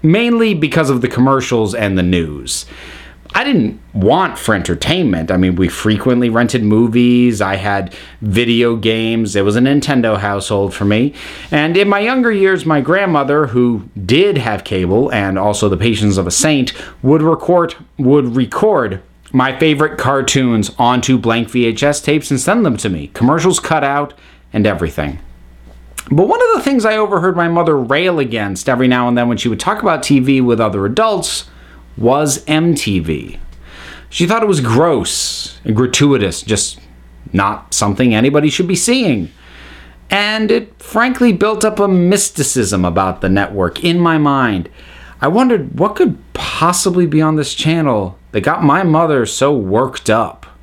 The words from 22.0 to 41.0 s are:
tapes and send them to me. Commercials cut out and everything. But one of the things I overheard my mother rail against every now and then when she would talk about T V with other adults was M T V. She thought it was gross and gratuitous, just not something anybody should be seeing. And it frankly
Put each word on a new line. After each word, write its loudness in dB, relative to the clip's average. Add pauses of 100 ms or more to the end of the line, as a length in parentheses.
tapes -2
and 0
send 0
them 0
to -4
me. -6
Commercials 0
cut -2
out -2 (400)
and 2
everything. -4 (920)
But 2
one 0
of 2
the -2
things 0
I 0
overheard 0
my 0
mother 0
rail 0
against -4
every 2
now 2
and 0
then 0
when 0
she -2
would -4
talk -2
about 0
T 2
V 2
with 2
other -2
adults -2 (540)
was 0
M 2
T -2
V. -8 (680)
She -4
thought 0
it 0
was 2
gross -2
and -2
gratuitous, 2
just -4 (540)
not -2
something 0
anybody 2
should -2
be 0
seeing. -2 (760)
And -2
it -4
frankly 0